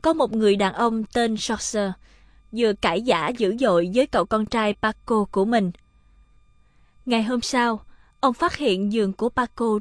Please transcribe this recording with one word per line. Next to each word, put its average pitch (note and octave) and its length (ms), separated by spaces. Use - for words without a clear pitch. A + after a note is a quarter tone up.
có D#4+ 100
một C4 200
người G#3+ 240
đàn G3 160
ông A3+ 320
tên A#3 320
George G#3 440
vừa A3 200
cãi F#3+ 340
vã E3 320
dữ G#3+ 180
dội F3+ 380
với C4 120
cậu F3+ 180
con G#3+ 220
trai G#3+ 280
Paco G#3+ 500
của G3 200
mình. G#3 280
Ngày A3+ 160
hôm A#3+ 180
sau, A#3+ 400
ông B3+ 140
phát E4+ 220
hiện G#3 360
giường G3+ 200
của A3+ 160
Paco A#3 520